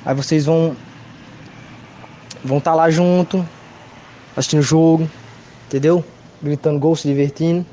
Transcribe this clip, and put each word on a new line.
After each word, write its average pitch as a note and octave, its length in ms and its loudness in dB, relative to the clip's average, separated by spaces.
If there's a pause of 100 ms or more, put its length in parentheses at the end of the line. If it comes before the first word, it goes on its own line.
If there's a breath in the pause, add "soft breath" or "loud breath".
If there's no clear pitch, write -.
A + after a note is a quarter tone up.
Aí C3+ 100 -4
vocês C#3+ 300 -2
vão, D#3+ 320 0 (1700)
vão C3+ 140 -2
tá E3 160 0
lá D#3+ 160 4
junto, F3+ 560 0 (920)
assistindo - 240 0
o - 20 2
jogo, D#3+ 460 2 (600)
entendeu? D#3+ 360 0 (380)
Gritando D3 380 -2
gol, D#3+ 160 0
se - 100 -8
divertindo. D3 680 -2